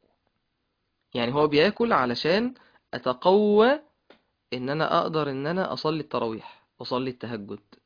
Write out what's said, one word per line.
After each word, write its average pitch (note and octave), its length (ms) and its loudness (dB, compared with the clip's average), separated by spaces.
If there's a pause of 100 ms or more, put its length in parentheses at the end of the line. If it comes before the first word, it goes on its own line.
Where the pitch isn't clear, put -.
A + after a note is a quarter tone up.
(1120)
يعني A#2+ 200 -2
هو D3 140 4
بياكل G3+ 460 2
علشان D#3+ 600 0 (400)
أتقوى G#3 840 4 (720)
إن B2+ 160 -6
أنا D#3 320 0
أقدر D#3 280 -2
إن C#3 180 -6
أنا F3+ 260 -4
أصلي D#3 260 -2
التراويح A#2 640 -8 (160)
وأصلي C3 300 -6
التهجد، A2+ 500 -10 (260)